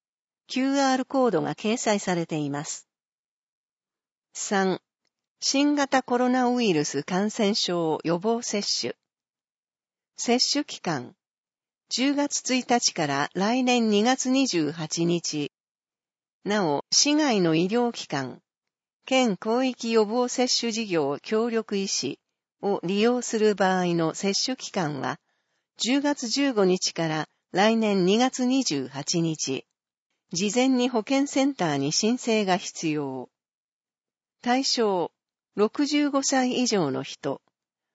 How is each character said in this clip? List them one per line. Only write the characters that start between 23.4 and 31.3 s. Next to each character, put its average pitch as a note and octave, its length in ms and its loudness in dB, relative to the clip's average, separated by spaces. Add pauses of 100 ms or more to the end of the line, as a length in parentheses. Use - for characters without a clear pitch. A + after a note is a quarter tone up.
場 F#3+ 260 2
合 F3+ 80 2
の E3 260 0
接 G3 180 -2
種 - 240 -2
期 - 140 -14
間 D3 320 -4
は、 C3 160 -4 (580)
十 C4 240 0
月 C#4+ 280 -2
十 C4+ 260 0
五 G#3 100 4
日 F#3 300 2
か E3 140 -2
ら D#3 200 -4 (240)
来 G#3+ 240 4
年 G3+ 300 2
二 G3 100 4
月 B3+ 300 0
二 C4 160 2
十 C#3 260 -4
八 C#3 320 -4
日。 D#3 460 -4 (640)
事 F#3+ 220 -2
前 B3+ 140 4
に B3 200 2
保 A#3+ 140 -2
健 C4+ 240 0
セ C#4 180 0